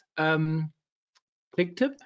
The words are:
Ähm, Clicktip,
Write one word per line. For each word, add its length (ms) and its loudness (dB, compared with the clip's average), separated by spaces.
Ähm, 560 0
Clicktip, 540 -2